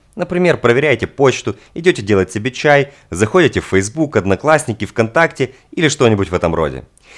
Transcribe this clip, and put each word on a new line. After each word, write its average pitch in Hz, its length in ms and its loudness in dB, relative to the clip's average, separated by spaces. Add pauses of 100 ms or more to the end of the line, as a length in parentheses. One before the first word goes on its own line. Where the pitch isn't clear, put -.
(160)
Например, 175 420 0
проверяете 123 500 0
почту, 127 480 -2 (180)
идете 165 280 -2
делать 98 300 0
себе 110 200 -6
чай, 143 400 0 (180)
заходите 135 520 2
в - 40 -14
Facebook, 120 520 -2
Одноклассники, 107 680 0
ВКонтакте 127 680 -2 (180)
или - 160 0
что-нибудь 104 420 2
в 87 60 -4
этом 85 180 0
роде. 73 300 -2 (340)